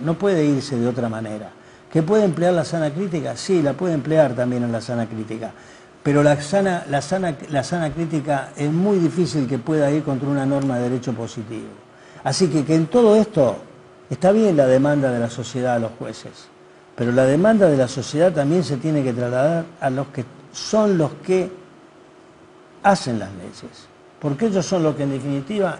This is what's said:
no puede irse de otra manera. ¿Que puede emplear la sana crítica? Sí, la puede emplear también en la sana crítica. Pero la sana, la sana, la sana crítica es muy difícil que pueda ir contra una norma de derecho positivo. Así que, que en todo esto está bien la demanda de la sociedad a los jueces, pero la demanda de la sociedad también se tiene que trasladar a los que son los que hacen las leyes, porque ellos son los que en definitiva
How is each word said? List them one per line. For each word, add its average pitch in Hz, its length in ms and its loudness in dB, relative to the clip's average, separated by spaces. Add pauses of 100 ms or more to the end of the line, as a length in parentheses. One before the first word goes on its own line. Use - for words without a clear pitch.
no 165 120 0
puede 185 280 2
irse 139 340 0
de 117 100 2
otra 117 200 -2
manera. 107 420 -8 (400)
¿Que 160 140 0
puede 208 220 4
emplear 170 280 2
la 160 120 0
sana 156 260 -4
crítica? 147 460 -6
Sí, 185 240 0
la 139 120 2
puede 180 200 -2
emplear 147 400 4
también 123 300 0
en 120 80 0
la 113 100 -2
sana 117 260 -4
crítica. 110 440 -8 (520)
Pero 147 200 4
la 147 180 2
sana, 196 480 -2
la 139 120 -2
sana, 185 360 -4 (120)
la 143 140 -2
sana 165 300 -4
crítica 147 640 -4
es 147 120 -2
muy 190 280 2
difícil 156 500 0
que 127 120 -2
pueda 151 320 0
ir 151 120 0
contra 139 240 -4
una 139 180 0
norma 139 320 0
de 123 120 -2
derecho 127 240 -4
positivo. 110 560 -10 (540)
Así 139 240 0
que, 147 180 0
que 156 100 2
en 160 120 2
todo 220 280 6
esto 151 420 2 (520)
está 180 220 2
bien 208 260 4
la 139 80 6
demanda 135 460 4
de 120 80 -2
la 117 100 -2
sociedad 123 460 -4
a 117 40 0
los 113 180 -4
jueces, 113 500 -14 (480)
pero 120 180 0
la 131 100 4
demanda 185 460 6
de 147 80 4
la 127 100 2
sociedad 151 460 0
también 156 300 2
se 135 140 -2
tiene 147 260 0
que 127 100 -2
trasladar 127 500 0 (160)
a 139 100 -2
los 131 180 -4
que 131 180 -8 (260)
son 208 460 0
los 151 140 2 (140)
que 185 240 0 (1300)
hacen 135 360 0
las 95 140 -8
leyes, - 540 -18 (320)
porque 147 280 -2
ellos 190 180 0
son 185 160 0
los 156 140 2
que 143 80 -4
en 139 80 -2
definitiva 143 680 -4